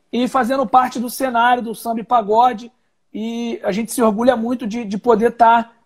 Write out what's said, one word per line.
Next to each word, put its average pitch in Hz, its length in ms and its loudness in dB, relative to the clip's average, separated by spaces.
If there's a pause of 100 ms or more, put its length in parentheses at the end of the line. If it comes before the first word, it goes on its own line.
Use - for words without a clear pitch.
(120)
e 247 160 -2
fazendo 262 380 -2
parte 254 320 2
do 233 120 -6
cenário 247 520 0
do 220 120 -8
samba 233 260 -6
e 202 40 -8
pagode. 233 680 2 (400)
E 233 500 -8
a 208 100 -2
gente 220 200 -6
se 254 100 -2
orgulha 226 340 2
muito 240 300 -4
de, 226 180 -6
de 202 140 -6
poder 233 340 2
tá 233 400 4 (140)